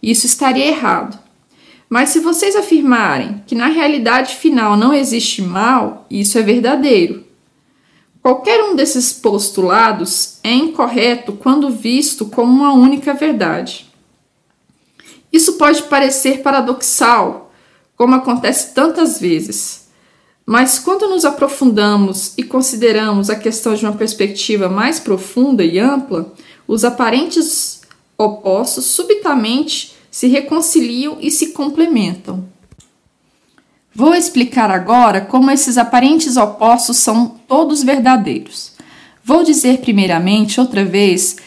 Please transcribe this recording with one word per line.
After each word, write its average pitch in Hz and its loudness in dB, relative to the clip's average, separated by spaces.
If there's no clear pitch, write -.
isso 226 0
estaria 262 0
errado. - -2
Mas 262 0
se 320 2
vocês 349 0
afirmarem 233 0
que - -6
na 240 -2
realidade 285 0
final 233 2
não 240 4
existe 233 -2
mal, 208 -2
isso 202 -2
é 220 4
verdadeiro. 233 2
Qualquer 440 2
um 403 -2
desses 262 0
postulados 202 0
é 226 0
incorreto 240 -2
quando 277 0
visto 240 -2
como 240 0
uma 277 4
única 269 4
verdade. 214 -4
Isso 320 2
pode 294 2
parecer 269 0
paradoxal, 240 0
como 247 4
acontece 254 -2
tantas 330 0
vezes. - -4
Mas 254 2
quando 392 -2
nos 359 0
aprofundamos 208 0
e - -6
consideramos 214 0
a 214 -4
questão 220 -4
de 214 -2
uma 208 -4
perspectiva 202 -4
mais 226 -2
profunda 233 0
e 165 0
ampla, 247 -2
os 220 0
aparentes 254 -2
opostos 214 -2
subitamente 302 -2
se - -4
reconciliam 277 0
e 247 -4
se - -2
complementam. 233 -2
Vou 277 4
explicar 254 0
agora 196 2
como 262 2
esses 262 0
aparentes 262 2
opostos 233 2
são 233 0
todos 294 0
verdadeiros. 247 0
Vou 320 2
dizer 262 2
primeiramente, 202 0
outra 233 0
vez, 185 0